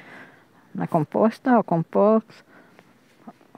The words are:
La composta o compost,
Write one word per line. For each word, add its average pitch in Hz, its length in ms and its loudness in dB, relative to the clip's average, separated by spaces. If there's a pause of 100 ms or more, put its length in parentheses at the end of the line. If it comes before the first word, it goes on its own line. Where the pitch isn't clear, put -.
(760)
La 175 140 -8
composta 226 720 0
o - 20 -2
compost, 202 680 0 (1300)